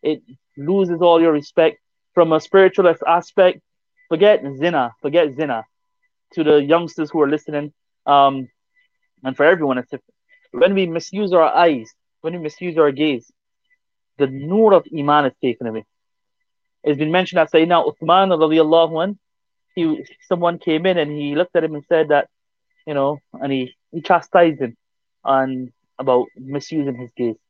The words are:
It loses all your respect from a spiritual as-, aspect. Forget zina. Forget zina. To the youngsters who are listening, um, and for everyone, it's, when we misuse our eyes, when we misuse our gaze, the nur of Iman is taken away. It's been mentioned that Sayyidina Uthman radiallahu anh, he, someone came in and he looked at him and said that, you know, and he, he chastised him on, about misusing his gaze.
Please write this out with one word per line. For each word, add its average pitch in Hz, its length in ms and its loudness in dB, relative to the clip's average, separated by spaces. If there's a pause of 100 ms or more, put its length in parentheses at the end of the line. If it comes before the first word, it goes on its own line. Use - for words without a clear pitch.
It 151 200 -4 (360)
loses 175 420 -2
all 170 200 4
your 165 120 4
respect 160 460 -2 (340)
from 165 200 2
a 156 80 2
spiritual 190 480 4
as-, 165 180 0
aspect. 175 540 0 (500)
Forget 208 320 2 (160)
zina. 143 420 -2
Forget 147 360 0
zina. 127 280 -6 (720)
To 165 100 -4
the 151 120 4
youngsters 156 540 0
who 156 120 0
are 143 80 2
listening, 151 420 -6 (320)
um, 139 440 2 (760)
and 131 140 -8
for 143 80 0
everyone, 156 340 2
it's, - 140 -12 (600)
when 190 220 0
we 190 120 0
misuse 175 460 -6
our 175 100 4
eyes, 151 500 0 (280)
when 160 140 -10
we 180 40 -10
misuse 160 400 -8
our 147 140 2
gaze, 135 380 -4 (880)
the 143 80 0
nur 165 460 2
of 170 140 4 (100)
Iman 147 300 2
is 127 60 -2 (100)
taken 123 240 -4
away. 110 180 -8 (1000)
It's 143 160 -2
been 156 120 -2
mentioned 180 280 -2
that 160 120 0
Sayyidina 170 340 2
Uthman 190 460 0
radiallahu 160 720 2
anh, 196 160 -6 (560)
he, 165 300 -4 (240)
someone 175 300 -2
came 160 280 -2
in 185 100 0
and 151 140 -2
he 147 240 -6
looked 175 220 -2
at 160 80 0
him 156 100 -6
and 147 140 -12
said 156 200 2
that, 147 200 0 (580)
you 151 80 -8
know, 139 240 -2 (140)
and 139 200 -6
he, 127 220 -6 (160)
he 165 100 -10
chastised 170 600 2
him 117 160 -6 (480)
on, 131 480 -4 (260)
about 127 280 0 (100)
misusing 139 580 -8
his 120 220 -14
gaze. 117 200 -4 (140)